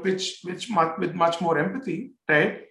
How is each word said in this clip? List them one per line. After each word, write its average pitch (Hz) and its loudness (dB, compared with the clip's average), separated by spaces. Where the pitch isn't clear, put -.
pitch - -2
which 180 -8
mu-, 165 2
with 170 -2
much 170 2
more 165 2
empathy, 151 -4
right? 156 4